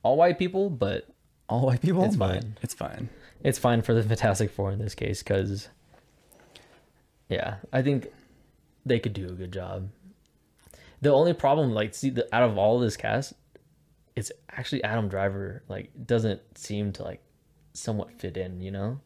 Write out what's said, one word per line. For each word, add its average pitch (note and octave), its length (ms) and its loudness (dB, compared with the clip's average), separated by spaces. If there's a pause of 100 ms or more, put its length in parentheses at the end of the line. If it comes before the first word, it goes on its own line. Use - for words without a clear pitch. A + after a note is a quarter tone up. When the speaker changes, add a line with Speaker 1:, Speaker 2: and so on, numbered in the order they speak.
Speaker 1:
All C3 140 4
white E3+ 200 6
people, F#3+ 320 0
but G#2 380 -2 (420)
Speaker 2:
All A#2+ 160 2
white B2 160 4
people, F#3 220 4
Speaker 1:
it's G#3 120 4
Speaker 2:
but F#2+ 280 0
Speaker 1:
fine. G#2+ 180 -10
Speaker 2:
it's - 120 -8
fine. - 360 -8 (340)
Speaker 1:
It's C3+ 140 0
fine A#2+ 240 4
for A#2 120 2
the A2+ 100 4
Fantastic G#2+ 480 2
Four G2 200 -2
in G2+ 80 -4
this G#2+ 140 -6
case, - 300 -6
'cause, G2+ 460 -2 (1600)
yeah, - 260 -4 (180)
I C3 80 2
think C#3 260 0 (800)
they A#2+ 140 2
could G#2+ 140 -2
do G2 160 -6
a - 40 -10
good F2+ 180 -10
job. F#2+ 380 -8 (1120)
The D3 100 4
only D#3+ 220 6
problem, C#3+ 400 4
like, G#2+ 200 0
see, C3+ 160 -2
the, - 260 -2
out B2 80 6
of A2 140 4
all G#2+ 220 4
this A2+ 180 0
cast, A2 360 -2 (840)
it's A2 160 -6 (180)
actually - 340 -6
Adam G#2+ 260 -2
Driver, G2 580 -4
like, G2 240 -12 (140)
doesn't A2 360 0 (160)
seem G#2 360 -4
to, - 100 -10
like, - 180 -10 (520)
somewhat - 400 -6
fit F#2 240 -10
in, F#2 240 -8
you F#2+ 100 -8
know? G#2 340 -4